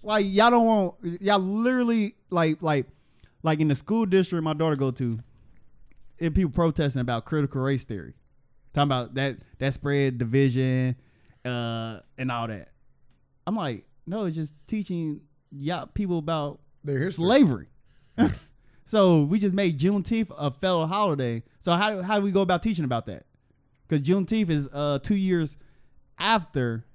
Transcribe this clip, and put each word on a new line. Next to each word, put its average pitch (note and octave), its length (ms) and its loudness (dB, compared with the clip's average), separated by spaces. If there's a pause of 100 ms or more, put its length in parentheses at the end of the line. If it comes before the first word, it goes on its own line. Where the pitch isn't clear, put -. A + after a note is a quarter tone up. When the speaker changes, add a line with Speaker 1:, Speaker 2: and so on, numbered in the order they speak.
Speaker 1:
Like, G#3 240 2
y'all G3+ 220 8
don't A#3+ 160 6
want, G#3 300 2 (260)
y'all G3+ 180 4
literally, A3+ 720 0 (160)
like, D#3+ 320 0
like, D3+ 260 0 (560)
like, D#3 160 0
in D#3 80 4
the C#3+ 80 2
school A3+ 300 -2
district F3+ 380 0
my D#3 100 -2
daughter D#3 220 0
go C3+ 160 -2
to, A#2 280 -6 (1000)
it E3 160 -2
people F3+ 160 2
protesting D3 500 0
about A#2+ 240 -4
critical C#3+ 360 -2
race C3 220 -2
theory. F2+ 300 -12 (600)
Talking C#3+ 160 2
about B2+ 260 -4
that, C3+ 220 -4 (220)
that C3+ 140 -2
spread C#3 440 -2
division, B2+ 760 2 (500)
uh, A#2 540 -6 (180)
and B2+ 140 -4
all A#2 160 -4
that. G2+ 220 -12 (760)
I'm G3+ 80 -4
like, D3 300 -6 (200)
"No, G3+ 200 -6
it's D#3+ 100 -4
just D#3 180 -6 (140)
teaching E3+ 520 -6 (320)
y'all C#3+ 360 -6
people F3+ 320 -2
about D3+ 400 -4 (240)
Speaker 2:
Their C#3 160 -4
history. F3+ 120 -2 (140)
Speaker 1:
slavery." F#3 420 4 (500)
<laughs> C4+ 100 4 (560)
So F3+ 400 4
we F3 160 2
just G3 140 0
made F#3 260 0
Juneteenth G3+ 580 0
a C#3+ 140 -2
federal F3+ 340 0
holiday. D3 580 -2 (180)
So F3 100 -2
how, G3 300 0
how G#3 180 0
do G3 60 -2
we G3+ 60 -2
go G3 100 2
about F3+ 200 0
teaching F#3 220 -2
about B2 220 -4
that? - 200 -14 (640)
'Cause D3+ 140 0
Juneteenth F#3+ 480 0
is, D3 240 -2
uh, C#3+ 260 -2
two - 160 -2
years F3+ 420 0 (640)
after C#3+ 760 0